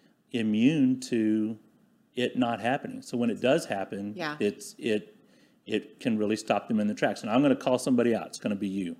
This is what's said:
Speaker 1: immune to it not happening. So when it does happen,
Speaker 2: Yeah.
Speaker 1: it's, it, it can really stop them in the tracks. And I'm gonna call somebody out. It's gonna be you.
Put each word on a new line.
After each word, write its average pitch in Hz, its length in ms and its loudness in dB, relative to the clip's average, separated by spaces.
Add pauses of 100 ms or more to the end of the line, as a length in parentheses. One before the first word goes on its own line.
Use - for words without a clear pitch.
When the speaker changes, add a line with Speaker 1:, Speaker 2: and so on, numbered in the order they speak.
(340)
Speaker 1:
immune 127 680 4
to 110 560 0 (600)
it 123 200 -2
not 117 240 0
happening. 117 420 -4
So - 140 -6
when 117 140 0
it 98 100 -4
does 135 260 2
happen, 101 500 -6
Speaker 2:
Yeah. 151 240 -6
Speaker 1:
it's, - 380 -2
it, - 380 -2 (500)
it - 340 -4
can 110 180 0
really 107 180 2
stop 104 320 -2
them 110 120 2
in 107 80 2
the 104 60 -2
tracks. - 280 -2
And 110 80 -6
I'm 123 120 4
gonna 139 120 6
call 127 240 2
somebody 120 360 2
out. 87 140 -4
It's - 100 -14
gonna 104 180 -2
be 101 120 -4
you. 95 320 -4